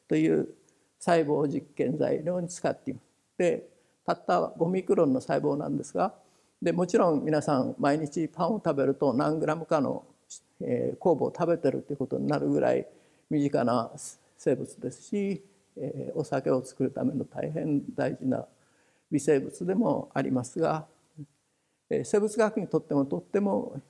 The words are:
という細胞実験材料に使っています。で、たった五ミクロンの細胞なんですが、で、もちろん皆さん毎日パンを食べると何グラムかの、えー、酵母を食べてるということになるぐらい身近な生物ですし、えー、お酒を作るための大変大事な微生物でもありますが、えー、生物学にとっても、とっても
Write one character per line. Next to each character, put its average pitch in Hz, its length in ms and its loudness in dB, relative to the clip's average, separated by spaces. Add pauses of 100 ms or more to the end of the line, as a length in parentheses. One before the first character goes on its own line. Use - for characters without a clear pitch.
と 156 80 0
い 160 180 4
う 151 160 0 (500)
細 170 240 4
胞 147 240 0
実 175 140 -2 (140)
験 165 220 0
材 139 260 0
料 180 160 -2
に 175 80 -4
使 - 220 -4
っ 131 60 -2
て - 160 -8
い - 20 -10
ま - 60 -12
す。 - 40 -20 (360)
で、 175 280 2 (380)
た 175 80 0
っ - 120 -4
た 175 300 2
五 - 140 0
ミ 185 140 0
ク - 120 2
ロ 175 120 6
ン 131 60 4
の 127 80 0
細 151 200 0
胞 147 140 0
な 151 120 -4
ん 147 100 -2
で - 60 -4
す - 140 -8
が、 180 160 0 (480)
で、 175 100 2
も 170 140 0
ち 180 100 0
ろ 170 200 6
ん 135 100 -2
皆 151 160 2
さ 147 180 2
ん 123 200 -2
毎 143 180 2
日 156 300 -4
パ - 180 -2
ン 226 80 0
を 208 100 -4
食 156 120 2
べ 139 100 2
る 135 80 2
と 139 200 2
何 151 260 2
グ 151 80 0
ラ 156 80 0
ム 165 100 -8
か 156 160 2
の、 - 240 -4 (560)
え 123 340 -2
ー、 - 40 -16
酵 165 180 4
母 127 80 0
を 131 100 -4
食 170 120 0
べ 170 100 2
て 131 140 2
る 131 100 -4
と - 120 -10
い - 20 -4
う - 20 -8
こ 127 80 -4
と 135 140 -4
に 139 80 -2
な 143 100 0
る 147 120 0
ぐ 143 100 2
ら 123 160 4
い 127 100 -2 (460)
身 151 100 2
近 143 220 2
な 120 280 0 (460)
生 143 180 0
物 - 240 -8
で 131 120 -8
す - 120 -20
し、 196 400 -4 (340)
え 127 380 -8
ー、 160 40 -2
お 151 40 -2
酒 - 280 -2
を 131 120 0
作 - 200 -6
る 127 80 0
た - 120 -4
め - 120 0
の - 100 -2
大 151 260 -6
変 151 320 -2 (120)
大 131 160 0
事 131 160 -6
な 120 180 -2 (680)
微 156 80 0
生 147 220 4
物 - 240 -8
で 185 100 0
も 170 380 0
あ 139 80 0
り 135 100 -2
ま 123 120 0
す - 160 -8
が、 156 260 0 (1040)
え 151 80 2
ー、 135 60 -2
生 202 160 2
物 208 160 -2
学 214 240 2
に 175 60 -6
と 156 100 0
っ 151 40 2
て - 120 -6
も、 139 120 2
と 175 120 -4
っ 170 40 -6
て - 200 -2
も 147 480 -2